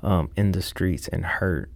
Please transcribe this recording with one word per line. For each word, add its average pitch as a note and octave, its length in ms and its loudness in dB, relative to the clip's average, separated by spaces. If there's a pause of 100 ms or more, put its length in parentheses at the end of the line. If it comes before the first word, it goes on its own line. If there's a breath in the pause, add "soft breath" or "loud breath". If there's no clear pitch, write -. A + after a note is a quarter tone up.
um, F2+ 340 2
in G2+ 180 4
the F#2 100 0
streets F2+ 440 -2
and E2+ 160 -2
hurt, E2+ 520 -2